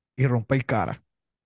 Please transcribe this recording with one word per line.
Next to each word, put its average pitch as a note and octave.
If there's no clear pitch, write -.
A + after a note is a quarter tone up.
y C3
romper B2
cara. -